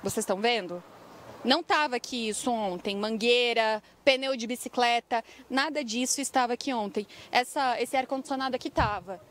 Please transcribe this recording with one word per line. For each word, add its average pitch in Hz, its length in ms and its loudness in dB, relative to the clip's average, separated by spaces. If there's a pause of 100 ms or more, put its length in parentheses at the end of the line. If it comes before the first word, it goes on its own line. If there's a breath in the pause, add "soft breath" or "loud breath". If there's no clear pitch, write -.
Vocês 208 200 -2
estão 190 160 -2
vendo? 196 440 -2 (600)
Não 285 200 4
tava 302 320 2
aqui 233 340 -4
isso 214 220 -2
ontem, 208 440 -2
mangueira, 220 840 2 (240 loud breath)
pneu 269 320 4
de 226 80 -6
bicicleta, 240 760 0 (260 loud breath)
nada 277 340 0
disso 247 380 -2
estava 247 320 2
aqui - 180 -4
ontem. 208 360 -2 (240 loud breath)
Essa, 247 500 2
esse 247 160 -2
ar-condicionado 262 580 -2
aqui 269 140 -4
tava 208 500 -2 (120)